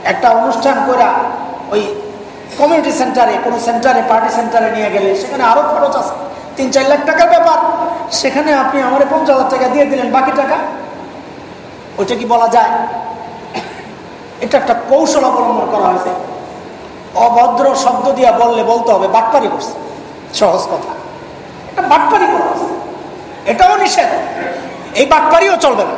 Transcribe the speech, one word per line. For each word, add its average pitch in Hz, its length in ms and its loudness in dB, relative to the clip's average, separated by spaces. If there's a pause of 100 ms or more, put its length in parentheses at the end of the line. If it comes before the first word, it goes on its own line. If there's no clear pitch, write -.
একটা - 260 2
অনুষ্ঠান 233 580 2
করে 247 180 2 (680)
ওই 208 240 -2 (640)
কমিউনিটি 302 340 2
সেন্টারে, 247 520 2
কোনো 233 160 -2
সেন্টারে, 233 500 2
পার্টি 226 260 2
সেন্টারে 220 360 0
নিয়ে 214 180 -2
গেলে 196 260 0
সেখানে 262 280 -4
আরও 240 180 4
খরচ 285 340 0
আছে, - 140 -2 (460)
তিন 262 160 -2
চার 269 180 2
লাখ 285 160 4
টাকার 320 240 4
ব্যাপার। 339 280 6 (540)
সেখানে 294 420 0
আপনি 269 280 0
আমারে 269 280 2
পঞ্চাশ 311 260 2
হাজার 262 160 2
টাকা 254 160 0
দিয়ে 285 180 4
দিলেন, 247 260 -2
বাকি 262 240 2
টাকা, 285 200 0 (1400)
ওইটা 202 180 -2
কি 233 100 -6
বলা 233 220 2
যায়? 233 220 4 (1700)
এটা 240 160 0
একটা 277 180 2 (140)
কৌশল 302 360 4
অবলম্বন - 460 0
করা - 160 0
হয়েছে। - 220 0 (1040)
অভদ্র 240 600 4
শব্দ 247 360 0
দিয়া 247 200 4
বললে 233 320 2
বলতে 233 280 2
হবে, 190 160 4
"বাটপারি 226 400 2
করছে", - 240 -6 (600)
সহজ 185 260 2
কথা, - 340 -6 (800)
এটা 381 100 -4
বাটপারি 370 440 2
করা 349 200 0
হয়েছে, - 280 -4 (760)
এটাও 370 260 4
নিষেধ, 392 300 2 (880)
এই - 100 4
বাটপারিও 330 520 4
চলবে 240 260 2
না। 180 140 -2